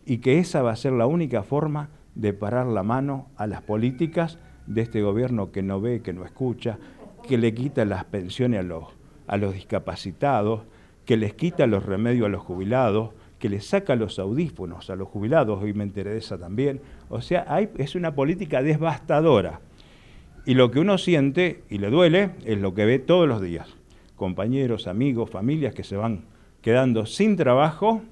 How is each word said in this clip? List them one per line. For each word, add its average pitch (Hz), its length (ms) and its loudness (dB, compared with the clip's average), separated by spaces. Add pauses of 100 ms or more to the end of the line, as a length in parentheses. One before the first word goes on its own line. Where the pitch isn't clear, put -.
y 127 140 -2
que 127 220 4
esa 170 240 0
va 117 80 2
a 110 40 -2
ser 131 180 -2
la 117 120 4
única 135 380 0
forma 147 460 -2 (260)
de 104 180 0
parar 104 320 -2
la 110 160 0
mano 131 460 -2 (100)
a 107 80 -6
las 95 160 -6
políticas 151 760 -2 (260)
de 107 160 -2
este 113 220 -2
gobierno 104 480 0
que 98 100 -6
no 98 180 -2
ve, 113 220 -2
que 95 100 -8
no 90 140 -10
escucha, 117 540 -6 (480)
que 127 100 2
le 113 160 2
quita 123 320 -2
las 98 200 -2
pensiones 104 560 -2
a - 20 -4
los, 82 220 -8 (420)
a 101 100 -2
los 101 160 0
discapacitados, 104 1080 -2 (440)
que 113 120 4
les 104 180 -2
quita 160 320 0
los 98 180 2
remedios 113 400 2
a 104 40 2
los 95 120 -4
jubilados, 107 680 0 (260)
que - 100 -6
les 101 160 -2
saca 196 320 0
los 110 220 -2
audífonos 98 720 -6
a 95 60 -8
los 95 120 -8
jubilados, 107 540 0
hoy 104 100 -4
me 104 120 -2
enteré 98 260 -6
de 107 80 -6
esa 110 180 -8
también. 113 460 -2 (280)
O 117 120 -6
sea, 170 260 0
hay, 185 300 0
es 143 160 -4
una 170 220 -4
política 147 480 0
devastadora. 147 960 2 (880)
Y 127 80 4
lo 127 160 6
que 127 80 2
uno 196 180 4
siente 165 720 0
y 104 80 -6
le 101 140 -2
duele 175 400 4 (120)
es 107 160 -2
lo 98 140 -2
que 104 120 2
ve 120 120 6
todos 165 300 4
los 117 120 0
días. 85 280 -6 (480)
Compañeros, 107 720 -2
amigos, 113 420 0
familias 123 460 -2
que - 80 -10
se - 120 -8
van 104 280 -4 (400)
quedando 117 420 4
sin 208 300 2
trabajo 160 680 2 (100)